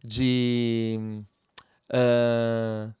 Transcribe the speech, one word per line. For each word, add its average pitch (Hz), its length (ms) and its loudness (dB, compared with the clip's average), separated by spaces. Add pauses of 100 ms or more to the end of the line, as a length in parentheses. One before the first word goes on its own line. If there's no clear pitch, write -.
de, 120 960 0 (960)
ah, 117 960 2 (100)